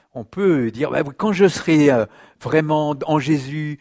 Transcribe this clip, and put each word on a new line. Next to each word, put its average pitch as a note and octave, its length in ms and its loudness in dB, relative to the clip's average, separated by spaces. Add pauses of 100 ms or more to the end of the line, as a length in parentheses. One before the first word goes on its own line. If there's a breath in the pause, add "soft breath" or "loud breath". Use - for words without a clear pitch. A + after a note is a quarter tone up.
(140 soft breath)
on A#2+ 100 -10
peut D3 480 0
dire, C3+ 180 -4
bah, D3+ 140 -2
quand G3 300 -4
je F#3 160 4
serai, D3+ 420 2
euh, A2+ 140 2 (340 soft breath)
vraiment D3+ 560 -2 (120)
en D#3 120 2
Jésus, D3 600 -4